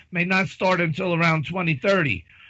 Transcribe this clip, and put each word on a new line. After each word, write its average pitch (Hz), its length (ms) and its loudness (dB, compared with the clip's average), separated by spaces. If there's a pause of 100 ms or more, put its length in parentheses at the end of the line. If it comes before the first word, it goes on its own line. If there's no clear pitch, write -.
(120)
may 175 140 -2
not 190 240 0
start 185 320 0
until 175 340 -2
around 160 300 2
twenty 170 300 -2
thirty. 151 500 0 (240)